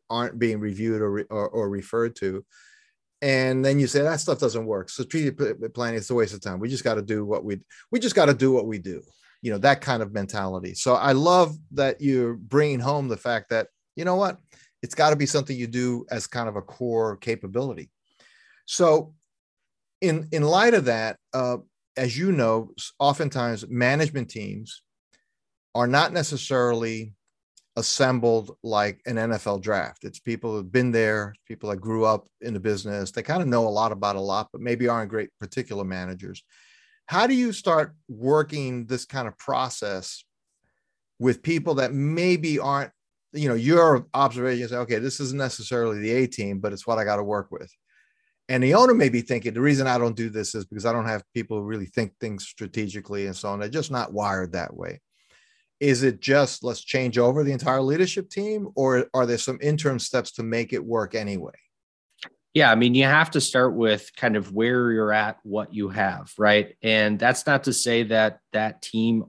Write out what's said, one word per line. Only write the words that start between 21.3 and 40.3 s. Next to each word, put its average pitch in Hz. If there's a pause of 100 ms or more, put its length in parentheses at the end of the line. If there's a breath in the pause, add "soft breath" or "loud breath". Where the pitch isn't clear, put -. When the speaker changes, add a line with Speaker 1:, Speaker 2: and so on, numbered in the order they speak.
Speaker 1:
uh, 123 (380)
as 127
you 190
know, 113
s-, -
oftentimes 139
management 131
teams 104 (920)
are 120
not 143
necessarily 120 (640)
assembled 117
like 104
an 120
N 113
F 107
L 101
draft. 95
It's -
people 113
who've 98
been 123
there, 107 (120)
people 107
that 101
grew 110
up 110 (140)
in 113
the 95
business. 101
They 117
kind 175
of 147
know 117
a -
lot 107
about 101
a 98
lot, 98
but 120
maybe 120
aren't 113
great 110
particular 104
managers. 92 (680 soft breath)
How 208
do 269
you 247
start 160 (140)
working 131
this 123
kind 127
of 101
process 123 (960)